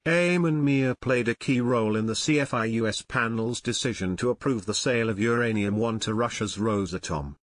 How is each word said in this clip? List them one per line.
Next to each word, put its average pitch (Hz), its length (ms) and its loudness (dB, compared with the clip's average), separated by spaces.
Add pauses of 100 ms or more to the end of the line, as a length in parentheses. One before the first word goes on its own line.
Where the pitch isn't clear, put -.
Ayman 170 560 2
Mir 135 320 4
played 123 340 0
a 117 60 2
key 127 260 0
role 120 340 2
in 110 120 0
the 110 100 -2
C 151 240 2
F 139 140 -2
I 117 100 0
U 113 220 0
S 107 160 -2
panel's 117 580 -2
decision 104 560 -2
to 123 140 0
approve 120 340 -2
the 104 80 -4
sale 117 380 0
of 98 100 -2
Uranium 110 560 2
One 110 240 0
to 110 140 -2
Russia's 113 420 -2
Rosatom. 92 880 -2